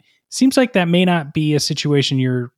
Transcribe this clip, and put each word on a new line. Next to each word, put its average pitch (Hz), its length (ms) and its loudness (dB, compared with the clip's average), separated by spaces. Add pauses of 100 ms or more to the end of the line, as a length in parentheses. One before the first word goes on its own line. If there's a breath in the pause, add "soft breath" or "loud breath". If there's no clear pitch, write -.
(300)
seems 262 260 0
like 247 180 0
that 180 140 0
may 175 160 2
not 170 300 0
be 151 220 0
a 143 40 0
situation 143 600 -2
you're 127 380 -2